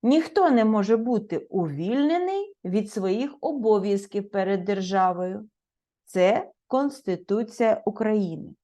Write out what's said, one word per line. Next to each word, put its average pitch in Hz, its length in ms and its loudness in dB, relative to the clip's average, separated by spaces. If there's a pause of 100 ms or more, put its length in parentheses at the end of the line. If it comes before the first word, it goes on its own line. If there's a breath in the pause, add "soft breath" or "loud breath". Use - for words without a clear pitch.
Ніхто 320 460 4
не 233 140 4
може 214 320 2
бути 220 400 -2
увільнений 285 1300 -2
від 208 280 -2
своїх 214 500 -2
обов'язків 202 880 0
перед 190 320 0
державою. 190 840 -2 (560)
Це 190 460 2 (160)
Конституція 220 1160 -2
України. 214 800 -2